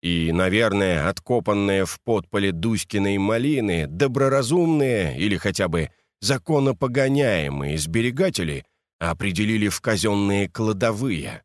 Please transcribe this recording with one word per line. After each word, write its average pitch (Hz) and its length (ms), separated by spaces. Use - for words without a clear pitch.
И, 82 300
наверное, 92 760
откопанные 101 760
в - 180
подполе 101 500
Дуськиной 101 640
малины 107 680
доброразумные 131 1300
или 95 180
хотя 92 320
бы 80 220
законопогоняемые 123 1600
сберегатели 98 880
определили 101 680
в - 120
казенные 101 680
кладовые. 110 960